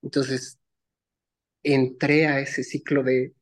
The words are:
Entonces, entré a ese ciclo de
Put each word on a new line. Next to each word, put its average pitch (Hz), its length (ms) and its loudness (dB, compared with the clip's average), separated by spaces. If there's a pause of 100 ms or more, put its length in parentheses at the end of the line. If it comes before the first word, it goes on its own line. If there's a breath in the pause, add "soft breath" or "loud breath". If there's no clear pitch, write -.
Entonces, 131 560 -6 (1040)
entré 143 640 2
a 143 140 0
ese 135 240 -6
ciclo 143 400 -2
de 127 380 0